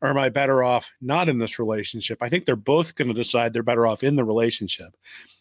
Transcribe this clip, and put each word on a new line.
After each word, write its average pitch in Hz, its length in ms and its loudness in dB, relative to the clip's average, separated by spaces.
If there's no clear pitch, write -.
or 139 80 0
am 139 80 2
I 135 120 2
better 135 340 2
off 123 280 0
not 156 280 0
in 131 80 2
this 113 220 -4
relationship?" 107 600 -4
I 120 100 -4
think 170 160 -2
they're 131 100 2
both 147 400 0
gonna 123 180 -2
decide 117 400 0
they're 117 80 -2
better 117 240 2
off 113 180 0
in 143 120 2
the 131 100 2
relationship. 110 720 -2